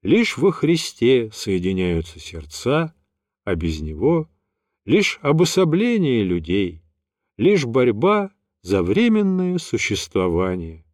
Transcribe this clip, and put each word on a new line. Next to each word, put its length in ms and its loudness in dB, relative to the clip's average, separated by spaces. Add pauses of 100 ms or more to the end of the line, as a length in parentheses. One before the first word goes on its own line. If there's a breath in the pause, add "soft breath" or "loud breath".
Лишь 340 2
во 140 2
Христе 800 0
соединяются 880 -2
сердца, 720 -6 (520)
а 100 -2
без 240 -4
Него — 500 -2 (560)
лишь 360 0
обособление 1000 2
людей, 600 -2 (540)
лишь 280 2
борьба 640 0 (300)
за 220 0
временное 760 2
существование. 1300 -4